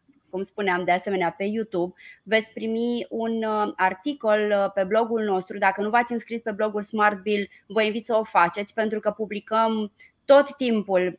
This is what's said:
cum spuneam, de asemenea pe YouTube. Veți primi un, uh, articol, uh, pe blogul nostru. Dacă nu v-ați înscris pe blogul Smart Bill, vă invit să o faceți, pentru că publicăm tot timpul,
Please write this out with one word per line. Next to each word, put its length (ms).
cum 120
spuneam, 420
de 60
asemenea 460
pe 80
YouTube. 500
Veți 300
primi 560
un, 340
uh, 340
articol, 800
uh, 160
pe 100
blogul 380
nostru. 360
Dacă 240
nu 80
v-ați 220
înscris 280
pe 100
blogul 320
Smart 400
Bill, 260
vă 160
invit 220
să 120
o 80
faceți, 500
pentru 260
că 100
publicăm 800
tot 320
timpul, 640